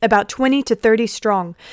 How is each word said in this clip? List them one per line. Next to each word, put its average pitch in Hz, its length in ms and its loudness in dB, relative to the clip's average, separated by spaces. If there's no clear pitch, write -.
about 208 260 2
twenty 269 360 0
to 233 100 0
thirty 226 320 0
strong, 190 480 -4